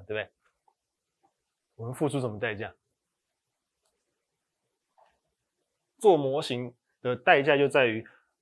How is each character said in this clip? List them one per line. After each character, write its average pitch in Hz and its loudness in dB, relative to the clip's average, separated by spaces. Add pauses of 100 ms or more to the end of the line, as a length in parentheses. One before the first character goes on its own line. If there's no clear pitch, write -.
对 - -20
不 107 -10
对？ 107 -8 (1500)
我 113 -14
们 123 -8
付 151 -4
出 139 -4
什 123 -4
么 104 -12
代 113 -6
价？ 104 -12 (3250)
做 190 6
模 139 -2
型 123 -8 (260)
的 123 -2
代 143 4
价 143 2
就 139 2
在 135 2
于 113 -4 (360)